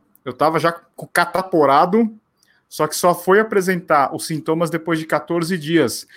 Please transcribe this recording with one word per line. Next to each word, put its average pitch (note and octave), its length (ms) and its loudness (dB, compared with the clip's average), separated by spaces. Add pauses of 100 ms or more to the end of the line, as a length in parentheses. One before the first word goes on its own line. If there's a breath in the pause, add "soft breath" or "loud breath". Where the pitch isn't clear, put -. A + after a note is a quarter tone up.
(260)
Eu B2+ 80 -8
tava D#3 260 0
já E3 140 0
co-, - 340 -20
cataporado, F3 1080 2 (540)
só D3+ 200 -4
que - 80 -10
só F3 200 2
foi F#3 240 2
apresentar F#3 720 0
os C#3+ 120 -10
sintomas D#3+ 440 -2
depois D#3+ 300 -4
de D#3+ 60 -8
quatorze E3+ 520 -4
dias. D3+ 480 -2 (120)